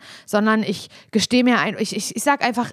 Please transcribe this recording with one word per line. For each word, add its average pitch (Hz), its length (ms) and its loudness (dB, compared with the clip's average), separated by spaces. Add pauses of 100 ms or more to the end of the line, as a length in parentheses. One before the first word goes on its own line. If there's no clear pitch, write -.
(240)
sondern 220 380 2
ich - 260 -6 (220)
gestehe 247 320 2
mir 240 160 4
ein, 175 220 0
ich, - 160 -4
ich, - 180 -8
ich 233 80 -6
sag 285 220 2
einfach 233 280 -2